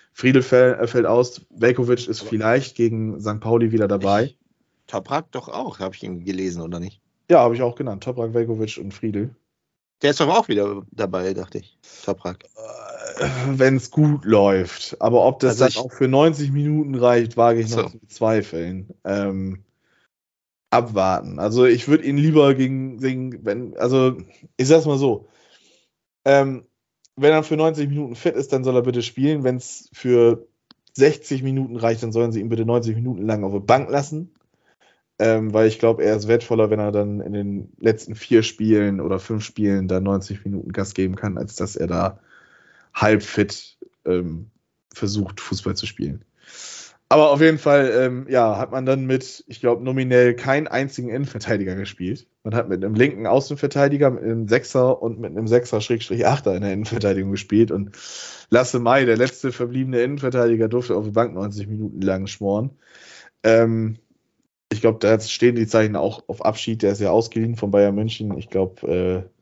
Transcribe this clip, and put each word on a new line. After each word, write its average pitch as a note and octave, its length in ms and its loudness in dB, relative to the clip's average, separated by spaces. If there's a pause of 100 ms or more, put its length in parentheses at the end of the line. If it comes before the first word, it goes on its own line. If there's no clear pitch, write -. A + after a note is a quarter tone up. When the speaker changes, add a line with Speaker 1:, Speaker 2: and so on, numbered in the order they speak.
(120)
Speaker 1:
Friedel C3 300 4
fäll-, B2+ 380 4
äh, A2+ 80 -2
fällt A2+ 180 0
aus. B2 440 0
Veljkovic A#2+ 580 0
ist - 140 -6
Speaker 2:
Aber G#2+ 80 -10
Speaker 1:
vielleicht A2+ 440 0
gegen A2 460 -2
Sankt G#2 240 -6
Pauli A2+ 260 2
wieder G#2+ 160 0
dabei. G2+ 380 0
Speaker 2:
Ich... - 140 -12 (500)
Toprak C3+ 420 -6
doch - 180 -12
auch, F2+ 300 -10
hab F#2+ 160 -8
ich - 80 -18
ihn F2+ 220 -12
gelesen, F#2 380 -6
oder E2+ 180 -10
nicht? F2+ 200 -14 (300)
Speaker 1:
Ja, D3 140 6
hab A#2+ 80 2
ich B2 100 -4
auch A#2+ 140 -4
genannt. A2 260 -8
Toprak, A#2 320 -8
Veljkovic A2+ 440 -4
und G2 140 -12
Friedel. G#2+ 380 -6 (720)
Speaker 2:
Der C#3+ 80 4
ist C#3+ 80 0
doch D3 100 2
auch G#3 200 2
wieder G2+ 420 -2
dabei, F#2 420 -4
dachte F#2 260 -10
ich. - 200 -20 (260)
Toprak. F#2 380 -8 (800)
Speaker 1:
Äh, D3 80 -2 (220)
wenn's C3+ 420 2
gut D3 320 2
läuft. G2 720 2
Aber A2+ 260 4
ob C3 140 4
das A#2+ 220 2
Speaker 2:
Also - 0 -
Speaker 1:
dann C3 80 6
Speaker 2:
ich G#2+ 100 -2
Speaker 1:
auch B2+ 180 -8
für C3+ 120 2
neunzig C#3+ 420 2
Minuten D3 460 -2
reicht, A#2+ 400 2
wage A#2 240 4
ich A2 100 -2
noch A2+ 140 0
Speaker 2:
So. - 60 -10
Speaker 1:
zu A2+ 80 -20
bezweifeln. G2 920 -4 (160)
Ähm, F#2+ 580 -4 (1080)
abwarten. F#2+ 720 0
Also A2 260 2
ich A#2 220 4
würd D3+ 180 2
ihn C#3 140 0
lieber D3+ 360 6
gegen, C3 440 -4
gegen, B2+ 460 -6
wenn, A2 320 -6
also C3 420 2 (380)
ich B2+ 100 -2
sag's D#3 180 6
mal C#3+ 140 0
so, A#2+ 300 -2 (960)
ähm, C3+ 400 4 (500)
wenn C#3+ 180 6
er D#3 120 4
für D#3+ 120 -2
neunzig D#3 320 0
Minuten C#3+ 280 -6
fit E3 180 -2
ist, C3+ 180 -4
dann B2+ 120 -2
soll B2+ 100 0
er B2 80 4
bitte B2 180 -2
spielen. C#3 440 -2
Wenn's - 480 -6
für A#2 520 4 (480)
sechzig C3+ 520 2
Minuten C3 320 -4
reicht, A2+ 260 0
dann A2+ 100 -6
sollen A2+ 200 0
sie A2 80 -4
ihn A2+ 80 -6
bitte A2+ 180 -2
neunzig A2+ 300 0
Minuten A2+ 260 -6
lang G#2+ 220 -2
auf G2 80 -4
der G2 80 -2
Bank A#2 280 2
lassen. C#3+ 440 -6 (840)
Ähm, A2 360 0
weil A2 140 4
ich A2 100 -4
glaub, A#2 220 2
er G#2+ 160 2
ist G#2 120 -6
wertvoller, A2+ 400 2
wenn G#2+ 120 0
er G#2 120 -2
dann G#2 280 -2
in - 120 -8
den G2+ 460 -8
letzten A2 380 -2
vier A2+ 260 2
Spielen G#2 580 0
oder F#2+ 180 -2
fünf G#2 260 -8
Spielen G2 440 -2
da F#2 120 0
neunzig G2 440 -4
Minuten G2 280 -8
Gas G2 220 -6
geben F#2+ 200 -2
kann, G2 240 -6
als - 160 -10
dass - 220 -8
er E2+ 100 -4
da F2+ 320 -4 (760)
halb G#2+ 300 2
fit, - 560 -6 (260)
ähm, F2+ 460 -4 (420)
versucht, G2+ 480 -6
Fußball - 360 -6
zu - 100 -8
spielen. - 380 -10 (840)
Aber D3+ 220 6
auf C#3+ 100 2
jeden D#3+ 180 6
Fall, C#3 360 4
ähm, B2+ 340 0
ja, A2+ 300 2
hat B2+ 140 -6
man C3 120 -4
dann C3 220 0
mit, C3 400 -4
ich - 140 -18
glaub, A#2+ 200 0
nominell B2+ 540 2
keinen C3+ 320 -2
einzigen B2+ 420 -6
Innenverteidiger G#2+ 680 -6
gespielt. F#2 500 -8 (160)
Man G#2+ 140 -8
hat F2+ 120 -2
mit F#2 160 -4
einem G#2+ 120 -4
linken A2+ 320 0
Außenverteidiger, C#3+ 800 0
mit - 140 -8
einem A2+ 240 -4
Sechser B2+ 520 0
und A2+ 200 -6
mit G#2+ 100 -8
einem G#2+ 160 -6
Sechser A#2 340 2
Schrägstrich A#2 460 -2
Achter G2+ 300 0
in G2 60 -4
der G2+ 100 -2
Innenverteidigung G2+ 580 -2
gespielt G#2 400 2
und G2+ 260 -6 (540)
Lasse B2+ 300 2
May, B2+ 260 4
der A2+ 100 4
letzte B2+ 360 -2
verbliebene B2+ 480 -4
Innenverteidiger, B2 680 0
durfte A#2 280 -2
auf G#2+ 80 -4
der G#2 80 -8
Bank A2+ 200 0
neunzig G2+ 360 -8
Minuten G#2+ 340 -8
lang F#2+ 240 -2
schmoren. G#2 440 -4 (720)
Ähm, A2+ 540 4 (760)
ich G#2+ 80 -6
glaub, A2+ 180 2
da B2 220 4
stehen - 340 2
die A2+ 140 0
Zeichen G#2+ 260 2
auch D#2+ 340 -4
auf - 160 -10
Abschied. A2 380 -2
Der G2+ 80 2
ist G2+ 100 -2
ja F#2+ 120 0
ausgeliehen A2+ 420 0
von G#2 160 -4
Bayern G2+ 240 4
München. G#2+ 420 -4
Ich - 140 -14
glaub, F#2+ 320 -4
äh, F2+ 400 -2 (200)